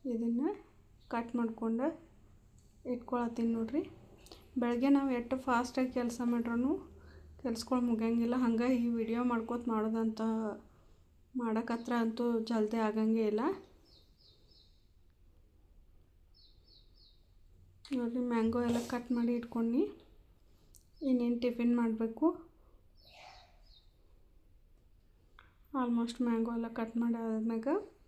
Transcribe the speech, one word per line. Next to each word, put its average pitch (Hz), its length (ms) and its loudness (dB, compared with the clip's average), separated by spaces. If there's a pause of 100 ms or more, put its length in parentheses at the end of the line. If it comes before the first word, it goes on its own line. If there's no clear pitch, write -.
ಇದನ್ನು 233 500 0 (520)
ಕಟ್ 233 280 -6
ಮಾಡ್ಕೊಂಡು 226 720 -2 (840)
ಇಟ್ಕೊಳತ್ತೀನಿ 233 600 -2
ನೋಡ್ರಿ. 226 280 -2 (760)
ಬೆಳಗ್ಗೆ 240 320 2
ನಾವು 277 200 6
ಎಷ್ಟು 240 280 -2
ಫಾಸ್ಟಾಗಿ 254 540 0
ಕೆಲಸ 240 320 -2
ಮಾಡ್ರೂ 240 540 0 (680)
ಕೆಲ್ಸಗಳು 247 380 0
ಮುಗಿಯಂಗಿಲ್ಲ. 233 540 2
ಹಂಗೆ 247 400 2
ಈ 240 140 2
ವಿಡಿಯೋ 233 340 0
ಮಾಡ್ಕೋತ 240 460 0
ಮಾಡೋದಂತ 220 520 0 (1120)
ಮಾಡಕತ್ರ 233 580 -2
ಅಂತೂ 233 460 0
ಜಲ್ದಿ 226 380 0
ಆಗಂಗೇ 220 500 2
ಇಲ್ಲ 208 120 0 (4000)
ನೋಡ್ರಿ. 240 240 0
ಮ್ಯಾಂಗೋ 233 420 2
ಎಲ್ಲ 240 160 2 (100)
ಕಟ್ 240 240 -4
ಮಾಡಿ 240 240 2
ಇಟ್ಕೊಂಡು 233 420 0 (1200)
ಇನ್ನೇನು 240 380 2
ಟಿಫಿನ್ 240 380 2
ಮಾಡಬೇಕು. 226 720 0 (3250)
ಆಲ್ಮೋಸ್ಟ್ 240 440 0
ಮ್ಯಾಂಗೋ 233 320 0
ಎಲ್ಲ 233 140 -4
ಕಟ್ 233 300 -6
ಮಾಡಿ 233 200 0
ಆದ್ಮ್ಯಾಗ 226 500 -2 (400)